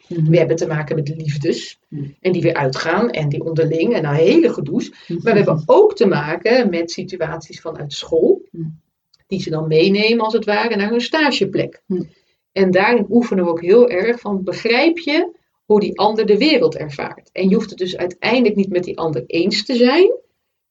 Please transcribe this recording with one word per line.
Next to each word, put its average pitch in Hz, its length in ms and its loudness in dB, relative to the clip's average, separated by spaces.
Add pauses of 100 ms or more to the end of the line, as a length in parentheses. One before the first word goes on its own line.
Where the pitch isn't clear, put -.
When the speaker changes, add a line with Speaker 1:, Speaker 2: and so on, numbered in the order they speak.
Speaker 1:
Mhm. 160 220 0
Speaker 2:
We 170 80 6
hebben 165 180 2
te 170 100 -4
maken 156 300 -6
met 147 120 -4
liefdes. 156 680 -6 (100)
Speaker 1:
Mhm. 143 160 -10 (160)
Speaker 2:
En 185 120 0
die 175 100 0
weer - 120 0
uitgaan. 165 560 -2
En 151 180 -4
die 151 160 -4
onderling. 160 500 0
En 156 80 -2
nou, 147 140 -2
hele 233 360 4
gedoes. - 380 -6
Speaker 1:
Mhm. - 220 -14 (100)
Speaker 2:
Maar 233 100 0
we 208 60 4
hebben 175 280 2
ook 359 300 6
te 233 100 2
maken 180 640 0
met 170 200 -4
situaties 160 680 -10
vanuit 151 320 -12
school. 185 580 2
Speaker 1:
Mhm. 165 180 -10 (580)
Speaker 2:
Die 185 140 -6
ze 170 100 -8
dan 160 180 -4
meenemen, 202 560 4
als 220 80 -2
het 220 120 0
ware, 208 320 -2
naar 202 140 -2
hun 233 100 0
stageplek. - 840 -2
Speaker 1:
Mhm. 180 160 -4 (500)
Speaker 2:
En 190 180 2
daarin 208 400 2
oefenen 214 340 2
we 170 60 0
ook 165 120 -4
heel 220 260 6
erg 220 320 -2
van, 196 240 -6
begrijp 254 540 0
je 330 360 -2 (320)
hoe 208 140 4
die 185 180 -4
ander 214 280 2
de 202 120 4
wereld 175 380 2
ervaart. - 560 -10
En 190 160 0
je 190 60 4
hoeft - 160 -2
het - 80 -16
dus 180 180 -6
uiteindelijk 208 600 0
niet 196 140 0
met 180 140 -2
die - 140 -10
ander 160 280 -4
eens 175 380 -2
te 262 100 -4
zijn, 285 380 4 (580)